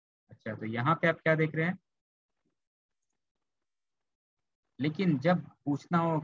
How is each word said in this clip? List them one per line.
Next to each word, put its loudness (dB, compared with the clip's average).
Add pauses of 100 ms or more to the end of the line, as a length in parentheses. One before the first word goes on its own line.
(320)
अच्छा, -12
तो -10
यहाँ 0
पे 0
आप 0
क्या 2
देख 0
रहे -2
हैं? -4 (3000)
लेकिन 0
जब 2 (240)
पूछना -2
हो, 0